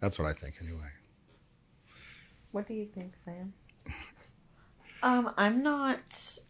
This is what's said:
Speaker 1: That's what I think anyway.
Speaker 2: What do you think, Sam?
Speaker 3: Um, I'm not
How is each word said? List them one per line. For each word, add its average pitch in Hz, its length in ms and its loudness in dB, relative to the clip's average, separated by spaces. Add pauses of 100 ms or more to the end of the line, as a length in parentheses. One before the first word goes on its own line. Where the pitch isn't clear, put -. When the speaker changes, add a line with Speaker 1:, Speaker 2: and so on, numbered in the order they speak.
Speaker 1:
That's 98 180 0
what 80 80 0
I 76 60 0
think 73 280 -10
anyway. 80 280 -8 (1600)
Speaker 2:
What 208 160 -4
do 226 80 -8
you 214 120 -4
think, 185 260 -12 (120)
Sam? 180 280 -10 (1500)
Speaker 3:
Um, 247 340 4
I'm 220 260 4
not 277 760 2 (100)